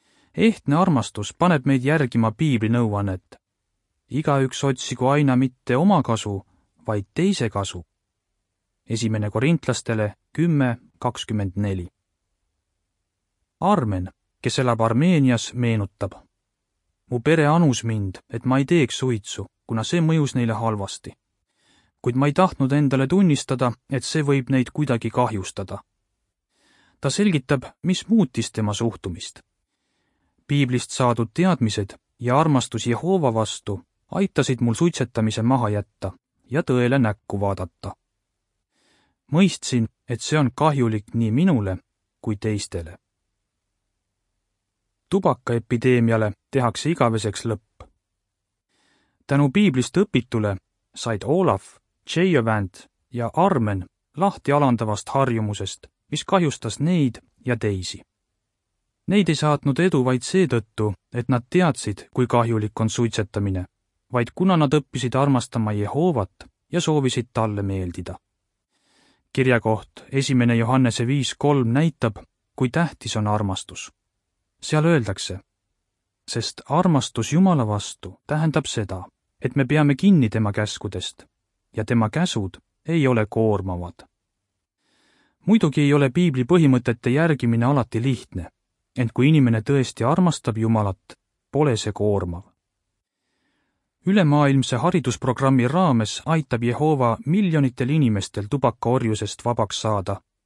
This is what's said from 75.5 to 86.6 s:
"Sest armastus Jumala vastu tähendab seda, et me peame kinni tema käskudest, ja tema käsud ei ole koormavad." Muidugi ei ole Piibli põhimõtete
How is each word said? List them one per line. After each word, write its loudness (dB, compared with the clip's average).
"Sest -8
armastus 0
Jumala 4
vastu -6
tähendab 0
seda, -6
et -4
me 2
peame 2
kinni 6
tema 0
käskudest, -8
ja -4
tema 2
käsud -2
ei 2
ole 2
koormavad." -2
Muidugi 4
ei 4
ole 4
Piibli 2
põhimõtete 4